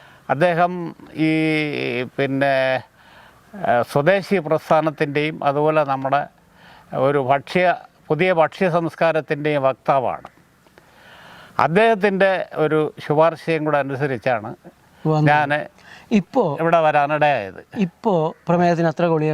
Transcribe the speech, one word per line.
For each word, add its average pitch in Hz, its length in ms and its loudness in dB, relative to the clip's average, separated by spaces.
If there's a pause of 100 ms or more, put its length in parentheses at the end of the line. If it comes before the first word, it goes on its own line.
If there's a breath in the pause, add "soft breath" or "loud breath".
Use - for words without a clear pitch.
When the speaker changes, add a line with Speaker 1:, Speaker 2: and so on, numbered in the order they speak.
(340 loud breath)
Speaker 1:
അദ്ദേഹം 175 380 2 (560)
ഈ - 20 2 (880)
പിന്നെ, 139 380 0 (1120 loud breath)
ആ, 113 60 2 (180)
സ്വദേശി 180 460 0 (100)
പ്രസ്ഥാനത്തിൻ്റെയും 156 880 -2 (120)
അതുപോലെ 151 320 0 (100)
നമ്മുടെ 135 300 -2 (880 loud breath)
ഒരു 143 120 2 (100)
ഭക്ഷ്യ, 143 380 0 (420)
പുതിയ 160 220 0 (100)
ഭക്ഷ്യ 175 360 0
സംസ്കാരത്തിൻ്റെയും 151 880 -2
വക്താവാണ്. 127 640 -2 (1400 loud breath)
അദ്ദേഹത്തിൻ്റെ 196 640 2 (340)
ഒരു 156 160 0 (240)
ശുപാർശയും 160 600 0
കൂടെ 147 180 2
അനുസരിച്ചാണ് 127 680 -4 (640)
Speaker 2:
വന്നത്. 151 180 4
Speaker 1:
ഞാൻ 151 180 2 (680 loud breath)
Speaker 2:
ഇപ്പോ 233 240 0 (200)
Speaker 1:
ഇവിടെ 165 240 4
വരാനിടയായത്. 143 760 0 (260)
Speaker 2:
ഇപ്പോ 202 260 -4 (340)
പ്രമേഹത്തിന് 175 460 2
എത്ര 175 120 -2 (100)
ഗുളിക 156 180 0